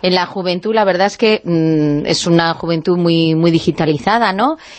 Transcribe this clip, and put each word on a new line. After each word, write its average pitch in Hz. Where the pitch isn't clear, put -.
en 180
la 175
juventud. 180
La 220
verdad 185
es 202
que, 214
mm, 160
es -
una 170
juventud 170
muy, 165
muy 165
digitalizada, 170
¿no? 254